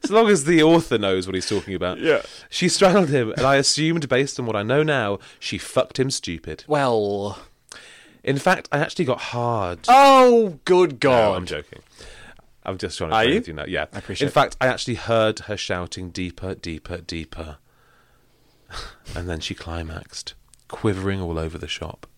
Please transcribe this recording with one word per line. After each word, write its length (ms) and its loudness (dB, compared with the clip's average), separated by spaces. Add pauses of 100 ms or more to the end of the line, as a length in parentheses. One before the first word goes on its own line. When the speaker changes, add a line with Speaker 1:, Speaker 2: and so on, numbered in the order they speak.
Speaker 1:
As 60 -4
long 180 4
as 160 4
the 180 4
author 360 4
knows 280 0
what 80 -8
he's 140 -4
talking 260 -4
about. 240 -4
Speaker 2:
Yeah. 220 2 (300)
Speaker 1:
She 180 -2
straddled 400 4
him, 260 0
and 120 0
I 100 4
assumed, 540 0
based 280 0
on 60 -6
what 120 -4
I 60 -2
know 200 2
now, 380 -2 (200)
she 160 -8
fucked 420 -4
him 120 0
stupid. 560 -10
Speaker 2:
Well. 720 -2 (840)
Speaker 1:
In 140 -2
fact, 360 0
I 80 0
actually 260 -2
got 140 -2
hard. 580 -4 (100)
Speaker 2:
Oh, 800 8
good 340 4
God. 300 4
Speaker 1:
No, 60 0
I'm 100 -6
joking. 340 -10 (840)
I'm 120 -6
just 220 -8
trying 120 -6
to 60 0
Speaker 2:
Are 60 2
Speaker 1:
play 100 2
Speaker 2:
you? 60 0
Speaker 1:
with 100 -6
you 60 -12
now. 120 -10
Yeah. 280 -4
Speaker 2:
I 40 -10
appreciate 280 -6
Speaker 1:
In 20 -2
Speaker 2:
it. 60 -6
Speaker 1:
fact, 260 2
I 60 0
actually 300 -4
heard 440 0
her 160 -8
shouting, 540 -8
"Deeper, 440 -8
deeper, 440 -12
deeper." 580 -12 (1120)
<laughs> 80 -16 (400)
And 140 -8
then 100 -6
she 140 -8
climaxed, 800 -12 (340)
quivering 540 -4
all 160 -6
over 180 -6
the 120 -12
shop. 380 -12 (120)